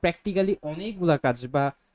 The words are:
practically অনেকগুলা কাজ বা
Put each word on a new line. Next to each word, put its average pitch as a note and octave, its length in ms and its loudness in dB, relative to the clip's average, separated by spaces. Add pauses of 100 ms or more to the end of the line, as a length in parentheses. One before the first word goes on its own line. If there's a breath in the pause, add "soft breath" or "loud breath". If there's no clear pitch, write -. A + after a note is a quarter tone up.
practically F#3+ 580 0
অনেকগুলা E3+ 560 0
কাজ B2 300 -2
বা C#3 240 0 (240)